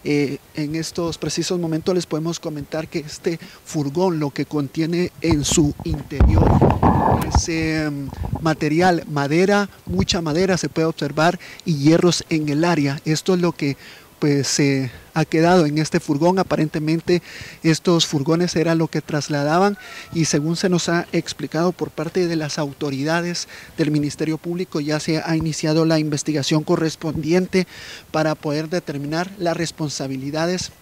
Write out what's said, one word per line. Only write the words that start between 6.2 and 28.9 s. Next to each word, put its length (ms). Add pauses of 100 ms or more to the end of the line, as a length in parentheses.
es, 220
eh, 400 (520)
material, 680
madera, 600 (180)
mucha 340
madera 340
se 140
puede 160
observar 540 (260)
y 120
hierros 520
en 200
el 140
área. 420
Esto 280
es 80
lo 120
que 220 (460)
pues, 260
se 440 (240)
ha 100
quedado 400
en 140
este 200
furgón. 400
Aparentemente 840 (420)
estos 420
furgones 500
era 200
lo 120
que 140
trasladaban 760 (360)
y 120
según 300
se 140
nos 180
ha 240
explicado 600
por 160
parte 380
de 100
las 220
autoridades 880 (280)
del 140
Ministerio 460
Público, 420
ya 220
se 160
ha 180
iniciado 500
la 140
investigación 640
correspondiente 1040 (440)
para 240
poder 340
determinar 600 (100)